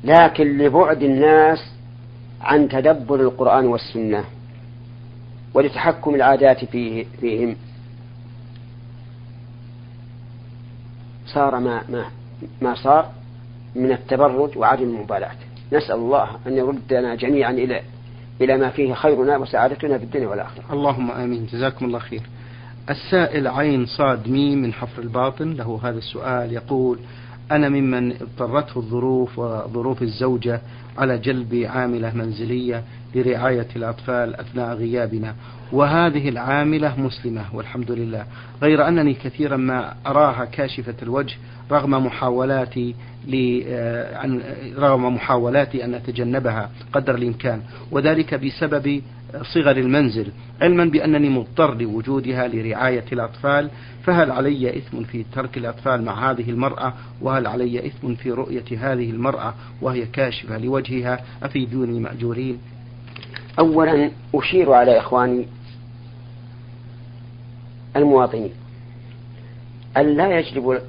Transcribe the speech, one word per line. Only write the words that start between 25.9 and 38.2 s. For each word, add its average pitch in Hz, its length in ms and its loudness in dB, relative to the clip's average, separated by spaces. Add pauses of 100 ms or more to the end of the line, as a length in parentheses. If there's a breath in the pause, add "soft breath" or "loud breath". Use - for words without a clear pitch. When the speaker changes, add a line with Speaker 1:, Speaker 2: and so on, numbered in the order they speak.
Speaker 2:
السؤال، 123 540 -4
يقول: 123 460 0 (520 loud breath)
"أنا 151 180 4
ممن 127 440 2
اضطرته 123 680 -4
الظروف 123 600 -2
وظروف 117 640 -4
الزوجة 120 580 -2 (380 loud breath)
على 131 200 2
جلب 120 360 -2
عاملة 117 600 -2
منزلية 117 680 -4 (320 loud breath)
لرعاية 123 640 2
الأطفال 117 580 -4
أثناء 117 400 -6
غيابنا، 113 600 -4 (380 loud breath)
وهذه 147 560 4
العاملة 143 720 0
مسلمة 120 520 -4
والحمد 117 380 -8
لله، 113 360 -6 (360 loud breath)